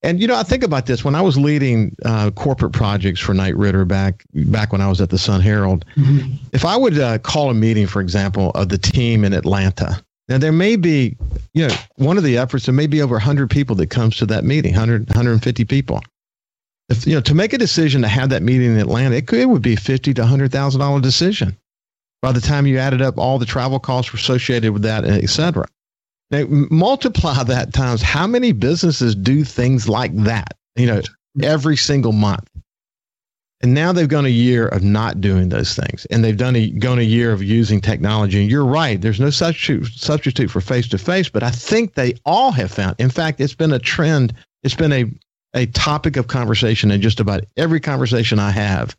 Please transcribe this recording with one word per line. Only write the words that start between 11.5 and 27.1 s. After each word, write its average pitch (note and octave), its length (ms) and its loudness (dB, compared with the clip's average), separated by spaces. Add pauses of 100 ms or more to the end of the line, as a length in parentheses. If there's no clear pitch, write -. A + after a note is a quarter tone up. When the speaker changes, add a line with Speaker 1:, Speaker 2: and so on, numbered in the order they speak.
Speaker 1:
you D#3 120 2
know, B2 80 0 (220)
one D#3+ 220 2
of G3 40 0
the C3 140 2
efforts, B2 300 -2
there B2+ 80 2
may D3 120 2
be D3+ 140 0
over B2 160 0
a A2 40 0
hundred C#3 280 0
people C3 280 0
that F#2 100 0
comes A2 320 0
to A2+ 80 0
that G#2 180 -2
meeting, C3 300 0
hundred, A2+ 340 0
hundred A#2 340 2
fifty A#2+ 220 0
people. B2+ 380 -2 (880)
If, A#2 160 0
you D3+ 80 2
know, C#3+ 80 0
to C#3+ 120 2
make G3+ 200 2
a C4+ 40 -2
decision D#3 440 2
to A2 60 0
have C3 200 0
that C3 140 0
meeting B2 300 2
in A2 60 4
Atlanta, A#2 380 0
it B2 100 -4
could, A#3 140 0
it C4 80 2
would A3 140 2
be A#2+ 120 2
fifty C3+ 380 -2
to A#2+ 100 0
a A2+ 40 4
hundred C3+ 260 2
thousand C#3 280 0
dollar C#3+ 200 0
decision C3 560 0 (640)
by C3 120 -2
the A#2+ 100 0
time C#3+ 240 2
you C3 100 2
added C3 240 0
up C3 160 0
all C3 220 -2
the A#2+ 80 -2
travel C3 320 -2
costs B2+ 340 -4
associated A#2+ 600 0
with G#2 100 -2
that, A2 240 -2
et - 240 0
cetera. D#3 340 -2 (680)
Now, C#3+ 80 -2
m-, D3 320 0
multiply F3 720 0